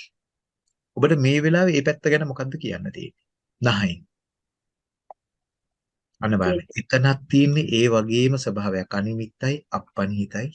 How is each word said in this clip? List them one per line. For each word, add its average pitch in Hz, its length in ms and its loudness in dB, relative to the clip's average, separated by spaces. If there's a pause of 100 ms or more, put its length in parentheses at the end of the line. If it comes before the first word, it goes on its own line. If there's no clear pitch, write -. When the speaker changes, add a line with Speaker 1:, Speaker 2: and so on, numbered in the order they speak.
(960)
Speaker 1:
ඔබට 151 220 4
මේ 135 240 2
වෙලාවේ 170 340 2
මේ 139 100 0
පැත්ත 151 180 -2
ගැන 151 220 2
මොකද්ද 135 300 -8
කියන්න 98 320 -8
තියෙන්නේ? - 260 -14 (460)
නහයෙන්. 101 400 0 (2250)
අන්න 107 180 2
බලන්න. 90 240 0
Speaker 2:
ඒක. - 300 -8
Speaker 1:
එතනක් 135 340 2
තියෙන්නේ 143 460 2
ඒ 113 160 4
වගේම 117 500 2
ස්වභාවයක්. 101 560 -4
අනිමිත්තයි, 113 600 -4 (140)
අපනිහිතයි, 101 840 -4